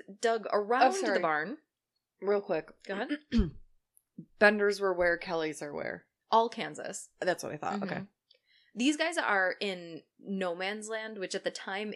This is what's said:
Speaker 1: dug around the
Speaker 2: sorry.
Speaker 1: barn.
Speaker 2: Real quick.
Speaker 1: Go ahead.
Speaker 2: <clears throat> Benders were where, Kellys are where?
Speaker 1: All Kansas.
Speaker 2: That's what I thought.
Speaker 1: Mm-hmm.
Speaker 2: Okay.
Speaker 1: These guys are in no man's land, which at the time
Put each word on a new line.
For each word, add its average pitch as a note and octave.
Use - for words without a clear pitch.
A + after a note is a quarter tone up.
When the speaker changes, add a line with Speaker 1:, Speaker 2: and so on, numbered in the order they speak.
Speaker 1:
dug A3+
around A#3+
the G4
Speaker 2:
sorry. G3+
Speaker 1:
barn. E3
Speaker 2:
Real G3+
quick. F#3
Speaker 1:
Go G3
ahead. C#4+
Speaker 2:
<clears throat> G3
Benders G#3
were G3
where, F3
Kellys E3
are D3
where? -
Speaker 1:
All A3+
Kansas. D#3
Speaker 2:
That's F3
what -
I D3+
thought. -
Speaker 1:
Mm-hmm. G3+
Speaker 2:
Okay. F3+
Speaker 1:
These C4
guys D#4+
are G3+
in F3+
no F#3
man's G3+
land, A3
which F#3
at F#3+
the F3
time G3+